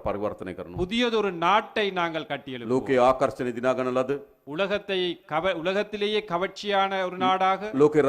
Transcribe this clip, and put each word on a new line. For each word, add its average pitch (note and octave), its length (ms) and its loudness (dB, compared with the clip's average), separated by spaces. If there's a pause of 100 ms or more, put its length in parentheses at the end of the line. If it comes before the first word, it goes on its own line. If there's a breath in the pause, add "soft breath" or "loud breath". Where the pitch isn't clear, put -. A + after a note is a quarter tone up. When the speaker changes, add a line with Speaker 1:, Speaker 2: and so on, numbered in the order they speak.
Speaker 1:
පරිවර්තනය G2+ 520 -4
කරනවා. F2+ 240 -12
Speaker 2:
புதியதொரு A3 500 0 (140)
நாட்டை G#3+ 400 2 (140)
நாங்கள் D#3+ 320 -4
கட்டியெழுப்புவோம். B2+ 420 -4
Speaker 1:
ලෝකයේ C3 340 2
ආකර්ෂණය C3 500 2
දිනාගන B2+ 380 0
ලද B2+ 160 0 (420)
Speaker 2:
உலகத்தை G3 460 -2 (320)
கவ-, E3 300 0
உலகத்திலேயே G#3 600 -2 (100)
கவர்ச்சியான G3 600 0 (160)
ஒரு F3+ 180 -8
நாடாக, F#3+ 360 2 (200)
Speaker 1:
ලෝකේ D3+ 280 6